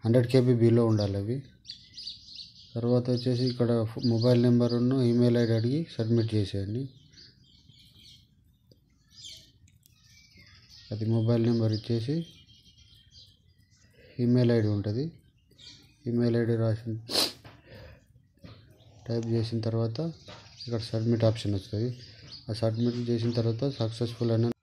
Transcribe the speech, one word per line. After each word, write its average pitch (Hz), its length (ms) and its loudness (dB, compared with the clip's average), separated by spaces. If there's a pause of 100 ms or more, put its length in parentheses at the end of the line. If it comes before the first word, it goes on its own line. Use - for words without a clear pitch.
హండ్రెడ్ 120 220 4
కేబీ 127 260 4
బిలో 117 320 6
ఉండాలి 101 320 0
అవి. 113 260 -6 (1300)
తర్వాత 123 340 0
వచ్చేసి 123 340 -2
ఇక్కడ 120 400 0
ఫ్-, 113 220 -6
మొబైల్ 120 380 4
నెంబర్ను 120 580 2
ఈమెయిల్ 120 360 4
ఐడీ 117 140 2
అడిగి 123 360 0 (100)
సబ్మిట్ 113 380 0
చేసేయండి. 104 540 -4 (4000)
అది 110 140 -6
మొబైల్ 113 380 2
నెంబర్ 113 300 0
ఇచ్చేసి 117 520 -4 (1900)
ఈమెయిల్ 120 320 4
ఐడీ 113 160 4
ఉంటుంది. 104 440 -2 (960)
ఈమెయిల్ 120 300 2
ఐడీ 117 180 0
రాసిన, 113 420 -2 (2000)
టైప్ 117 200 -4
చేసిన 113 340 -2
తర్వాత 113 380 -2 (680)
ఇక్కడ 117 160 -4
సబ్మిట్ 113 420 0
ఆప్షన్ 107 320 2
వస్తుంది. 110 420 -6 (520)
ఆ 110 40 -4
సబ్మిట్ 117 560 -2
చేసిన 117 220 0
తర్వాత 117 380 -2
సక్సెస్‌ఫుల్ 117 640 -4
అనే 113 200 2 (120)